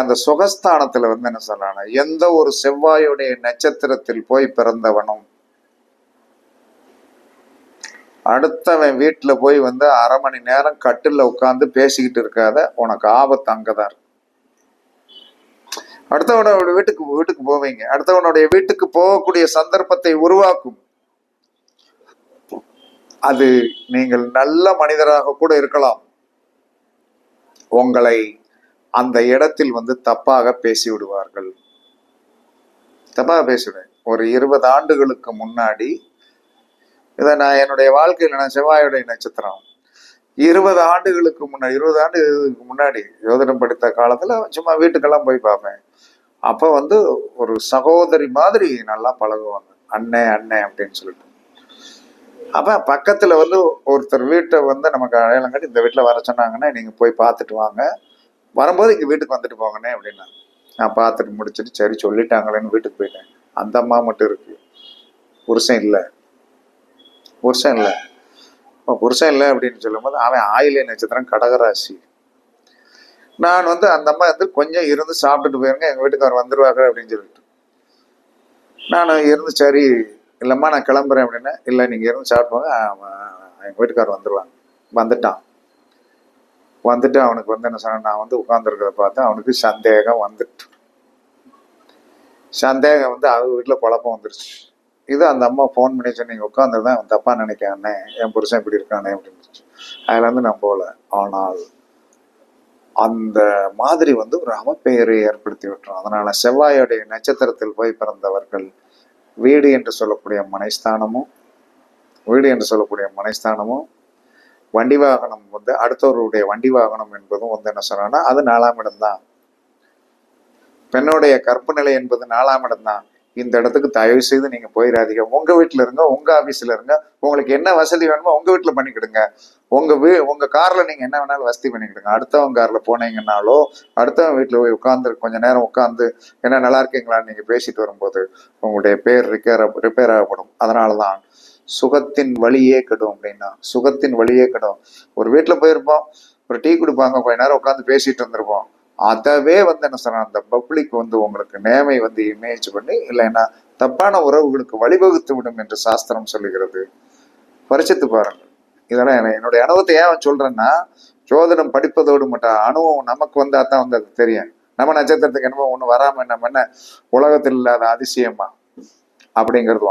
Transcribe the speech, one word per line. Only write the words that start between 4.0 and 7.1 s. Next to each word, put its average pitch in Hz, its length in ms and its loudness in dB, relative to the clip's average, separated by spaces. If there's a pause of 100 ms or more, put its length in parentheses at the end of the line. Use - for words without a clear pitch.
போய் 131 260 2
பிறந்தவனும் 110 680 0 (3000)